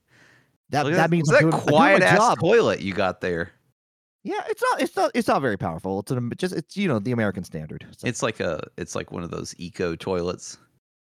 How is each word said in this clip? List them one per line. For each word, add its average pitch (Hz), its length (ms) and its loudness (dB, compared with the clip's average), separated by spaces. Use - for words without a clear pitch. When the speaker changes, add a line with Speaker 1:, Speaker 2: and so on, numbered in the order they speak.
Speaker 1:
That, 143 140 0
Speaker 2:
Look 147 100 0
at - 20 0
Speaker 1:
that 170 80 4
Speaker 2:
that, 165 60 2
Speaker 1:
means 165 180 2
Speaker 2:
look 156 140 6
Speaker 1:
I'm 160 60 4
Speaker 2:
at - 40 4
that - 60 0
Speaker 1:
doing, - 40 -4
I'm - 60 -10
doing 147 100 6
my 160 80 8
Speaker 2:
quiet 180 40 4
ass 185 160 6
Speaker 1:
job. 214 220 4
Speaker 2:
toilet 165 400 4
you 98 120 -4
got 92 280 -2
there. 87 320 -4
Speaker 1:
Yeah, 403 240 -6
it's 415 140 -6
not, 508 200 0
it's 349 140 -6
not, 370 180 2
it's 240 140 -2
not 214 120 2
very 120 160 0
powerful. 95 440 -4
It's - 100 -6
an, 123 260 -4
just, 185 180 -6
it's, - 220 -10
you 196 120 0
know, 123 100 0
the 107 140 -4
American 104 320 -2
standard. 78 420 -14
So. - 120 -8
Speaker 2:
It's 123 140 -6
like 117 180 -2
a, 85 260 -6
it's - 200 -10
like - 160 -8
one 95 100 -8
of 85 80 -10
those 85 280 -10
eco 87 360 -6
toilets. 87 640 -6